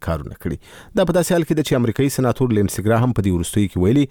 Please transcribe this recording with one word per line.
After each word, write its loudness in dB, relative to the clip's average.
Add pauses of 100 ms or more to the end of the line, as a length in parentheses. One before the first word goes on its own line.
کارونه -6
کړي. -4 (380)
دا 2
په 0
داسې 0
حال 2
کې -4
ده 0
چې -2
امریکایي 0
سناتور 0
لینسي 0
ګراهم 2
په 0
دې 0
وروستیو 0
کې -6
ویلي، 4